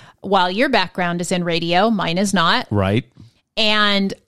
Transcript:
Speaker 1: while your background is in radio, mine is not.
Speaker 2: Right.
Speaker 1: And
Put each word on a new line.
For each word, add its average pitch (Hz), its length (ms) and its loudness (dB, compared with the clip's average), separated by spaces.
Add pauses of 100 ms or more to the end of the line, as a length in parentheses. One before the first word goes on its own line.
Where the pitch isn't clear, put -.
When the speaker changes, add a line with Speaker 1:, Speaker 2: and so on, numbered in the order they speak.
(200)
Speaker 1:
while 190 280 0
your 220 200 0
background 180 520 -2
is 175 120 -4
in 180 100 -2
radio, 170 480 0
mine 170 280 -2
is 196 140 0
not. 190 380 0
Speaker 2:
Right. 101 340 0 (520)
Speaker 1:
And 208 580 0 (140)